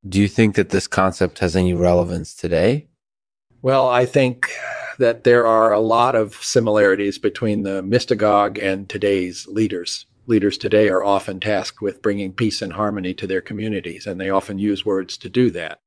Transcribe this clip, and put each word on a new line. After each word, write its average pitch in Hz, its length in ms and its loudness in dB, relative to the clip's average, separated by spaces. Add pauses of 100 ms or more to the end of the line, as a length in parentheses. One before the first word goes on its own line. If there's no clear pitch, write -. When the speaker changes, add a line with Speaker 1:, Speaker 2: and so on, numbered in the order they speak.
Speaker 1:
Do 95 100 0
you 101 100 4
think 107 260 2
that 95 160 0
this 95 160 -2
concept 95 540 -2
has 85 140 0
any 90 200 2
relevance 87 600 0
today? 90 540 0 (720)
Speaker 2:
Well, 131 260 2
I 123 200 4
think 127 440 0 (480)
that 117 260 2
there 120 220 6
are 113 280 4
a 104 60 2
lot 117 340 2
of 107 220 0
similarities 101 800 2
between 104 460 -2
the 98 180 -6
mystagogue 104 800 2
and 95 260 -4
today's 95 580 -2
leaders. 98 600 -4 (220)
Leaders 104 300 2
today 107 300 2
are 95 160 0
often 98 340 -2
tasked 101 420 -4
with 98 220 -6
bringing 101 300 -4
peace 104 280 -2
and 92 120 -8
harmony 98 420 -4
to 95 140 -8
their 92 120 -2
communities, 101 680 -8
and 92 120 -8
they 95 80 -6
often 95 300 -2
use 101 260 -2
words 95 340 -4
to - 100 -16
do 120 220 2
that. 85 360 -10